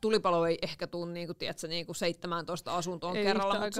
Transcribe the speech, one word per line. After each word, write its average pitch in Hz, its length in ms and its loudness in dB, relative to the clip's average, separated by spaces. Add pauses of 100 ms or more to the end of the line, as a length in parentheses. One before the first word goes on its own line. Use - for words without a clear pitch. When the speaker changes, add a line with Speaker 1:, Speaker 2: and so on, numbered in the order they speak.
Speaker 1:
tulipalo 196 440 4
ei 170 160 4
ehkä 175 260 -4
tuu 175 180 -6
niinku, 170 280 -6
tiedätkö, 165 340 -6
niinku 165 260 -4
seitsemääntoista 170 840 -2
asuntoon 175 400 -4
Speaker 2:
Ei 208 80 2
Speaker 1:
kerralla, 196 280 4
Speaker 2:
yhtä 208 60 2
Speaker 1:
mut 208 40 0
Speaker 2:
aikaa. 208 160 -2